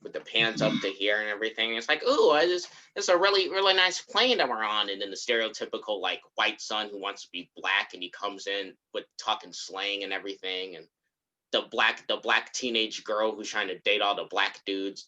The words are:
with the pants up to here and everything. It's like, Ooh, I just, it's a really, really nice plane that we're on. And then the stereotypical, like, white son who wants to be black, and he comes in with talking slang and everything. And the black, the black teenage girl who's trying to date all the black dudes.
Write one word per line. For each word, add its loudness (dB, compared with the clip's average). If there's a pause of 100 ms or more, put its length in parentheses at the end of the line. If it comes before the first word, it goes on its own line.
with -16
the -6
pants 0
up 4
to -2
here 0
and -4
everything. -2
It's -6
like, 2
Ooh, 6
I 6
just, 0 (260)
it's -2
a 6
really, 4
really 4
nice 4
plane 2
that 2
we're -2
on. 0
And -6
then -6
the -8
stereotypical, -2
like, -2 (140)
white 0
son -4
who -10
wants -6
to -18
be -10
black, 0
and -12
he -10
comes -8
in -4 (200)
with -6 (120)
talking -4
slang -6
and -6
everything. -6
And -14 (680)
the 2
black, 2
the -2
black 0
teenage -2
girl 0
who's -10
trying -2
to -6
date 2
all 2
the -6
black 0
dudes. -4